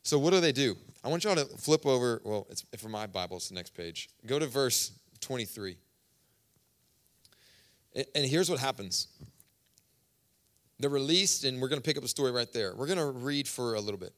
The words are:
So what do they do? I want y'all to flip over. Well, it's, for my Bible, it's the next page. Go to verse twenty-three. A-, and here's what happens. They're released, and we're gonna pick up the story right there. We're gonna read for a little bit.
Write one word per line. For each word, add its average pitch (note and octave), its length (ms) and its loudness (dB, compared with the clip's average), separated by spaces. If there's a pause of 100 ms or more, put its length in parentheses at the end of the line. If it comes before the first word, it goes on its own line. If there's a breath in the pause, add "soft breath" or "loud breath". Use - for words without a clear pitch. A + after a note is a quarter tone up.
So D3+ 160 2
what D3+ 120 4
do F#3 100 8
they D#3+ 120 4
do? A#2+ 260 2 (240)
I A#2+ 60 -4
want E3+ 160 0
y'all G3+ 100 4
to D3 100 4
flip D3+ 400 2
over. B2 400 4
Well, G#2+ 240 -4
it's, - 160 -12 (120)
for A2+ 120 -12
my G#2+ 180 -6
Bible, F2+ 320 -6
it's - 100 -8
the G2 60 -12
next F2+ 200 -10
page. E2+ 340 -10 (160)
Go C3 140 -2
to D3+ 80 0
verse B2+ 460 0 (280)
twenty-three. G#2 560 -6 (2250 soft breath)
A-, - 200 -6
and D3 80 2
here's D#3+ 240 2
what D3+ 120 0
happens. B2 480 -4 (1700)
They're C#3 100 2
released, C#3+ 560 2
and B2+ 160 0
we're C3 80 0
gonna C#3 140 -2
pick D#3 140 0
up B2+ 60 -6
the B2 60 -6
story C3+ 220 2
right A#2+ 220 -2
there. G2 220 -2
We're B2 120 -4
gonna D#3+ 240 0
read C3+ 360 -2
for A#2+ 280 -2
a G#2+ 60 0
little G2+ 180 -4
bit. F2+ 200 -12